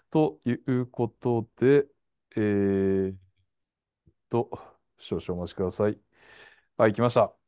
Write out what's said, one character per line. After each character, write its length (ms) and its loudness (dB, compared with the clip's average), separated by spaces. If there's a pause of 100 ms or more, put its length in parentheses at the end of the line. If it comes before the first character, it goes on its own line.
(100)
と 340 0
い 80 0
う 340 -4
こ 220 -4
と 380 -4 (140)
で、 260 4 (500)
え 40 -2
ー 720 0
っ 40 -14 (1120)
と、 200 -2 (480)
少 220 -8
々 180 -8
お 40 -6
待 100 -8
ち 20 -20
く 80 -6
だ 80 -2
さ 200 -2
い。 80 -6 (800)
は 100 6
い、 60 0
来 80 -2
ま 80 2
し 40 -4
た。 180 2 (160)